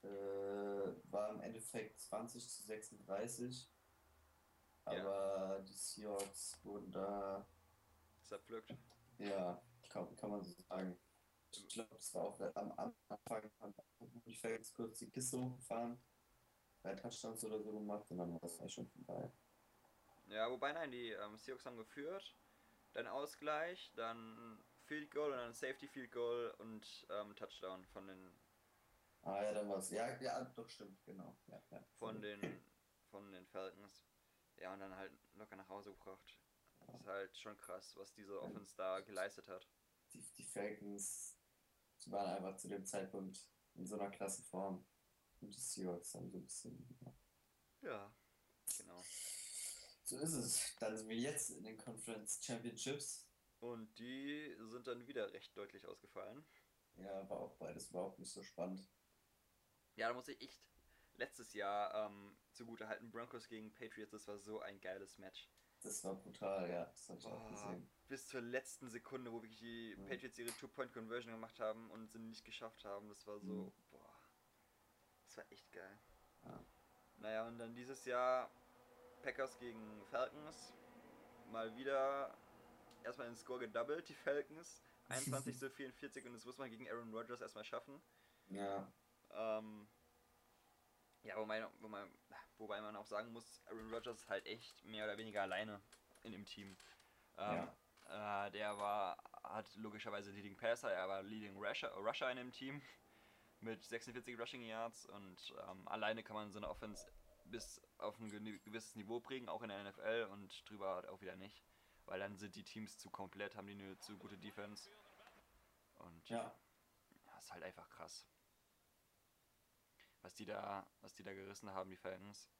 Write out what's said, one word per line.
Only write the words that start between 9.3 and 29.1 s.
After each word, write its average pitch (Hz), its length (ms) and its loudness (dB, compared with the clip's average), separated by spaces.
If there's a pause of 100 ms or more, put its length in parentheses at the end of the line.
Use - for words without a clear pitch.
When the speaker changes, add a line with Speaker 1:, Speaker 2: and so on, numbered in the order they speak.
Speaker 1:
kann, 90 260 -2
kann 104 160 0
man 101 120 2
so 87 80 -6 (120)
sagen. 92 340 2 (540)
Ich - 180 -8
glaub, - 200 -2
das - 240 -4
war - 100 6
auch - 160 2 (160)
am - 180 2
Anfang, 220 760 0 (120)
haben 208 120 -6 (520)
die 113 100 -6
Falcons 113 380 2
kurz 113 260 0
die - 100 -4
Kiste 127 300 4
hochgefahren, 120 640 2 (800)
drei 95 140 0
Touchdowns 113 500 -2
oder 107 180 4
so 107 80 0
gemacht 107 400 0
und 87 60 0
dann 87 160 2
war - 100 -2
es 170 160 -2
eigentlich - 140 -4
schon - 160 -2
vorbei. - 420 -2 (960)
Speaker 2:
Ja, 110 240 6
wobei, 135 220 4
nein, 160 180 2
die, 120 200 0
ähm, 104 260 -2
Seahawks 131 280 -6
haben 123 120 -6
geführt, 151 580 -4 (560)
dann 120 160 0
Ausgleich, 151 880 2
dann 113 680 -2 (220)
Field 151 280 -2
Goal 147 200 6
und 131 60 4
dann 120 160 2
Safety 135 340 0
Field 127 240 -4
Goal 120 460 6
und, 110 520 -6
ähm, 104 260 0
Touchdown 92 500 -4
von 98 220 -8
den 92 240 -10 (880)